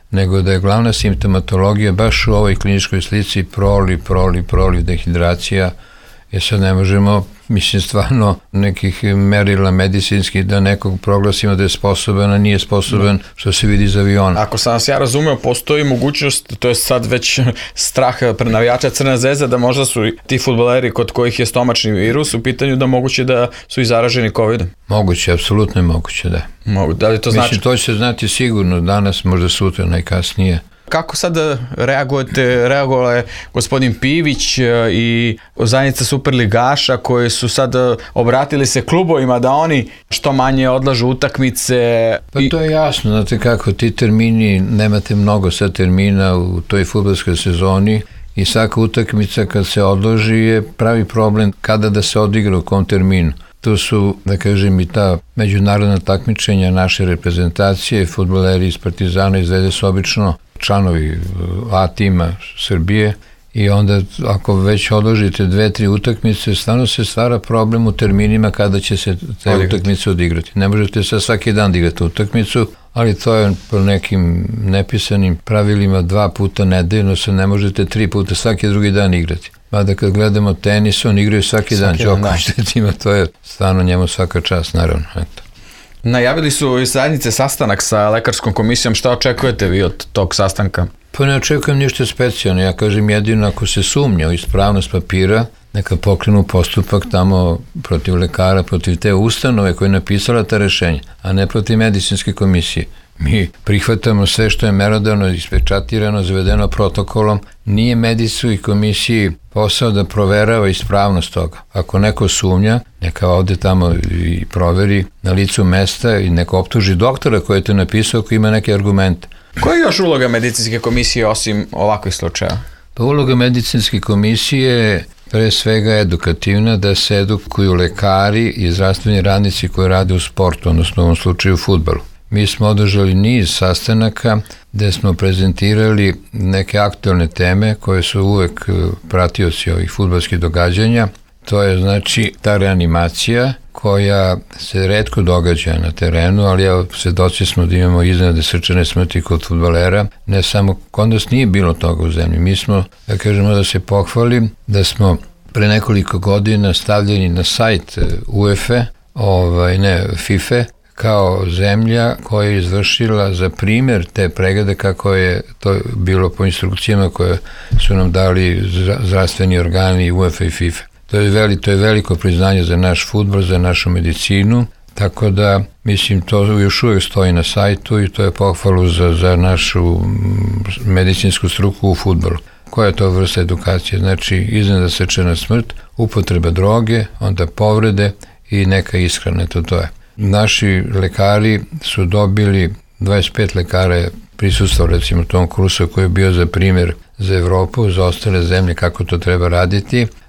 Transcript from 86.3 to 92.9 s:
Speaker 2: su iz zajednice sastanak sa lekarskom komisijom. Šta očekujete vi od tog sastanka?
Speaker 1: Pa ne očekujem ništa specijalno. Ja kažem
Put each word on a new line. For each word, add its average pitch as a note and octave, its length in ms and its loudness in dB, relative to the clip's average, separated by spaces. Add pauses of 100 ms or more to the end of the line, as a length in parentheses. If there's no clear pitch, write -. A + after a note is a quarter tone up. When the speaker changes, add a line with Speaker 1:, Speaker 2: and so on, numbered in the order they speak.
Speaker 2:
su C3 280 0
iz B2+ 120 -2
zajednice C3+ 400 -2
sastanak B2 500 -2
sa G#2+ 280 0
lekarskom A2+ 440 -2
komisijom. A#2 420 0
Šta B2+ 160 0
očekujete A#2+ 560 -2
vi F#2+ 160 0
od - 300 -4
tog F#2+ 220 -2
sastanka? F#2+ 500 -2 (260)
Speaker 1:
Pa C#3 140 -2
ne C#3 100 2
očekujem C#3+ 420 0
ništa C3+ 280 0
specijalno. G#2 560 -2
Ja F#2+ 120 0
kažem G#2+ 360 0